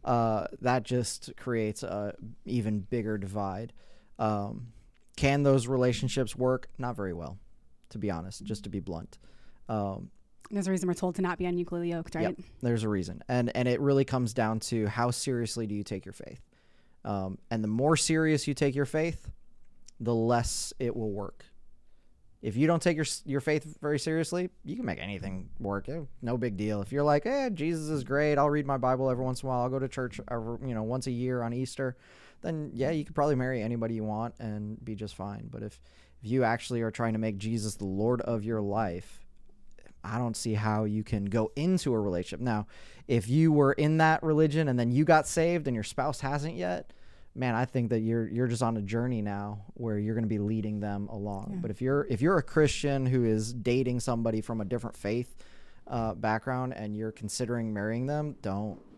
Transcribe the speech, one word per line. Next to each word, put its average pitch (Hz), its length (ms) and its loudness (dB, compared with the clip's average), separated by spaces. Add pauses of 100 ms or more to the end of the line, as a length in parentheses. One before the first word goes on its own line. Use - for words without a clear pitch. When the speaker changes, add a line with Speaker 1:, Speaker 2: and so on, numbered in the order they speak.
Speaker 1:
uh, 117 420 2 (140)
that 123 240 2
just - 520 -2
creates 113 460 -2
a 101 320 -4 (300)
even 107 360 0
bigger 107 380 -2
divide. 98 540 -6 (460)
Um, 107 500 -2 (480)
can 143 260 4
those 135 240 6
relationships 127 720 2
work? 127 320 0 (100)
Not 123 180 -4
very 98 180 -4
well, 85 240 -8 (520)
to 110 80 -10
be 104 120 0
honest, 90 340 -6
just 107 200 -6
to 98 60 -8
be 95 100 -4
blunt. 85 380 -10 (500)
Um, 101 420 -4 (400)
Speaker 2:
There's 202 160 -2
a 190 40 0
reason 185 180 2
we're 180 60 2
told 180 220 -2
to 190 60 0
not 180 160 0
be 180 80 0
unequally 175 440 -2
yoked, 165 240 -6
Speaker 1:
Yep, 220 100 2
Speaker 2:
right? - 140 -2 (240)
Speaker 1:
there's 117 200 2
a 113 60 0
reason. 92 400 -2
And, 123 280 2
and 123 120 2
it 123 120 2
really 139 240 6
comes 123 300 0
down 110 260 2
to 113 260 0
how 120 240 2
seriously 120 560 -2
do 104 80 -4
you 104 100 -4
take 95 200 -6
your 98 100 -12
faith. - 260 -14 (640)
Um, 95 340 -4 (120)
and 113 140 0
the 107 40 0
more 135 280 4
serious 156 520 2
you 143 60 0
take 139 200 2
your 143 120 2
faith, 156 440 -2 (720)
the 117 140 0
less 117 640 2
it 120 160 -2
will 110 180 -4
work. 98 320 -8 (1000)
If 107 140 -2
you 143 100 4
don't 165 160 6
take 170 140 4
your 156 80 0
s-, - 220 -6
your 139 160 -2
faith 151 400 0
very 147 160 2
seriously, 160 500 0 (160)
you 151 100 -6
can 233 120 -6
make 104 120 -4
anything 95 600 -6
work. 98 320 -4
Eh, 160 100 -6 (220)
no 120 160 -2
big 113 180 -2
deal. 104 240 0
If 95 100 -6
you're 139 120 2
like, 147 240 4
"Eh, 262 240 0
Jesus 160 400 -2
is 147 120 0
great. 143 360 2
I'll 147 100 6
read 147 180 2
my 135 120 0
Bible 131 320 2
every 127 120 0
once 127 200 -2
in 135 40 -6
a 131 40 -2
while. 123 100 2
I'll 123 80 0
go 131 100 -2
to 131 100 -2
church 127 300 -4 (120)
every, 117 360 -4
you 123 80 -2
know, 110 80 -2
once 123 240 -2
a 135 40 -2
year 123 320 0
on 117 100 -2
Easter," 127 460 -2 (420)
then 156 320 -4
yeah, 131 200 0
you 156 120 -2
could 156 100 -14
probably 147 200 4
marry 127 260 0
anybody 113 340 0
you 110 100 -2
want 107 340 -4
and 107 440 -6
be 113 120 -8
just 104 220 -8
fine. 113 340 -8
But 113 120 -10
if, 107 160 -10 (440)
if 107 80 -6
you 127 120 4
actually 117 380 0
are 113 100 0
trying 113 220 0
to 110 60 0
make 110 180 0
Jesus 107 400 -2
the - 80 -6
Lord 107 380 2
of 113 200 -2
your 110 200 -2
life, 101 640 -4 (760)
I 101 140 -4
don't 117 180 0
see 110 200 -2
how 107 300 2
you 107 200 0
can 101 220 0
go 110 300 0
into 165 360 2
a 110 80 4
relationship. 92 400 -2
Now, 110 280 0 (380)
if 113 220 2
you 156 240 6
were 143 220 8
in 156 240 4
that 160 240 6
religion 156 460 4
and 123 120 4
then 120 120 4
you 139 120 6
got 156 220 8
saved 170 420 2
and 123 60 0
your 107 100 -2
spouse 139 360 -2
hasn't 143 340 -2
yet, - 400 -4 (380)
man, 123 220 0
I 120 100 2
think 120 260 -2
that 113 100 2
you're, 113 260 0
you're 120 220 0
just 117 140 0
on 117 140 2
a 107 60 -2
journey 117 400 0
now 104 400 -4 (120)
where 110 260 -2
you're 107 160 0
gonna 113 100 0
be 107 140 0
leading 107 400 0
them 101 280 -2
along. 101 440 -6
Speaker 2:
Yeah. - 80 -6
Speaker 1:
But - 100 -4
if 101 100 -6
you're, 135 300 2
if 107 100 0
you're 170 180 6
a 139 40 2
Christian 139 640 4
who 127 180 4
is 110 280 2
dating 123 480 2
somebody 113 400 0
from 113 200 -4
a 104 40 -2
different 117 320 -4
faith, 117 400 -2 (500)
uh, 113 280 -2
background 127 600 0
and 107 220 -6
you're 110 160 -4
considering 113 600 -2
marrying 110 340 -2
them, 147 360 -2
don't. 101 380 -4 (180)